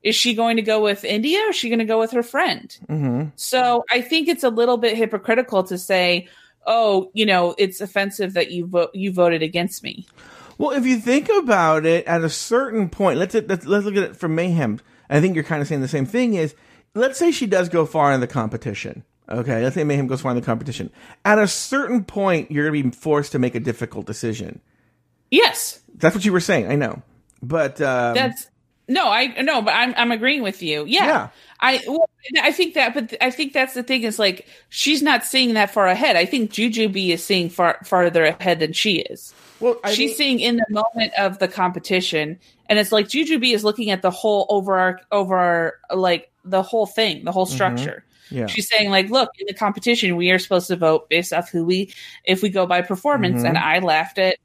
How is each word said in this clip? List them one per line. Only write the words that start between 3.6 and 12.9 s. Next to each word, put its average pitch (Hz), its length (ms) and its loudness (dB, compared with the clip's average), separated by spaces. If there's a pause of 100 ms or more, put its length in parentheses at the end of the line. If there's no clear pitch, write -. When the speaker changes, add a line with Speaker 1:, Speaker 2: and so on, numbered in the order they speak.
Speaker 1:
I 247 100 2
think 311 260 0
it's 339 160 0
a 262 60 4
little 233 280 2
bit 220 180 0
hypocritical 226 680 0
to 185 140 -6
say, 180 500 0 (380)
"Oh, 208 480 2
you 214 120 2
know, 175 320 2
it's 185 240 0
offensive 196 520 -4
that 175 180 0
you 175 160 -6
vo-, 175 260 0
you 196 180 -4
voted 175 300 2
against 170 420 -4
me." - 220 -14 (520)
Speaker 2:
Well, 285 140 0
if 262 140 0
you 254 120 2
think 254 320 0
about 190 560 4
it, 165 200 2
at 165 180 0
a 160 60 0
certain 226 600 -2
point, 185 300 0